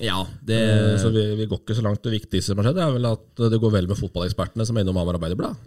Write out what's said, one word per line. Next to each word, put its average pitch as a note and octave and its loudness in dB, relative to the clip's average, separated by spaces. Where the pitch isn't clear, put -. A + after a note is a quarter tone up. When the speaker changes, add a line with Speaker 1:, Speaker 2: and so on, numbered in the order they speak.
Speaker 1:
Ja, F#2+ -2
det A2 0
Speaker 2:
Eh, G#2+ 4
så A#2 4
vi, G#2+ 0
vi A2 -2
går G2+ -4
ikke A2 -2
så A#2 0
langt. G#2 0
Det A#2 -2
viktigste G2+ -2
som G2+ -2
har G#2 2
skjedd, E3+ 0
er D#3+ 0
vel B2 0
at, A2 -4
eh, A#2 4
det A2+ 2
går A2 2
vel F#2 2
med G2+ 0
fotballekspertene F#2+ -4
som A2+ -2
er G2+ 2
innom F#2 0
Hamar F2 0
Arbeiderblad. F2 -4